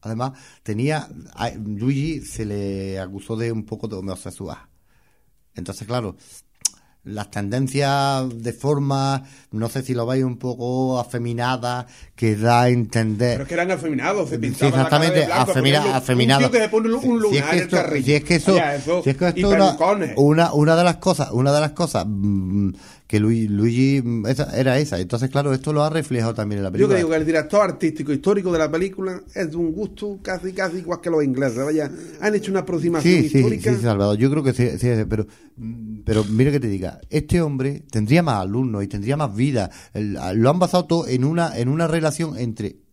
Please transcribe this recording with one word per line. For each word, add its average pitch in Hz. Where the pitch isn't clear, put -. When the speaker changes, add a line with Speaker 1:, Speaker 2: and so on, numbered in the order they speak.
Speaker 1:
Además, 117
tenía, 135
a -
Luigi 131
se -
le 98
acusó 98
de 117
un 110
poco 110
de 107
homosexual. 95
Entonces, 98
claro, 113
las 104
tendencias 135
de 117
forma, 139
no 110
sé 131
si 127
lo 120
veis 131
un 127
poco 127
afeminada, 120
que 110
da 120
a 123
entender. 117
Speaker 2:
Pero 127
es 139
que 170
eran 175
afeminados, 165
se 123
Speaker 1:
Sí, 117
Speaker 2:
pintaban 135
la 127
cara 147
de -
Speaker 1:
exactamente, 147
Speaker 2:
blanco, -
Speaker 1:
afemina-, 139
Speaker 2:
por 143
ejemplo, 131
Speaker 1:
afeminado. 127
Speaker 2:
un -
tío 240
que 220
se 214
pone 226
un, 226
un 262
Speaker 1:
Si 220
es 139
Speaker 2:
lunar 147
Speaker 1:
que 170
Speaker 2:
en -
el 180
Speaker 1:
esto, 180
Speaker 2:
carrillo. 156
Speaker 1:
si 139
es 147
que 175
eso, 170
Speaker 2:
Oye, 151
eso, 160
Speaker 1:
si -
es 135
que 175
esto 170
Speaker 2:
y -
Speaker 1:
es 202
una, 190
Speaker 2:
pelucones. 170
Speaker 1:
una, 151
una 151
de 175
las 170
cosas, 147
una 131
de 147
las 151
cosas, 147
mm, 98
que 107
Luis, 110
Luigi, 120
mm, 117
esa, 131
era 131
esa. 147
Entonces, 113
claro, 143
esto 131
lo 147
ha 151
reflejado 127
también 104
en -
la 95
Speaker 2:
Yo -
Speaker 1:
película. 131
Speaker 2:
que 185
digo 170
que 160
el 156
director 160
artístico 156
histórico 185
de 170
la 151
película 185
es 180
de 156
un 170
gusto 202
casi, 185
casi 185
igual 170
que 175
los 160
ingleses. 131
Vaya, 151
han 208
hecho 202
una 190
aproximación 170
Speaker 1:
Sí, 156
sí, 139
Speaker 2:
histórica. 120
Speaker 1:
sí, 113
Salvador, 104
yo 123
creo 156
que 131
sí, 120
sí, 120
pero, 107
mm, 113
pero 107
mira 110
que 143
te 120
diga, 92
este 151
hombre 143
tendría 110
más 139
alumnos 104
y 101
tendría 104
más 131
vida. 120
El, 104
lo 113
han 165
basado 180
todo 165
en 127
una, 156
en 120
una 160
relación 156
entre 110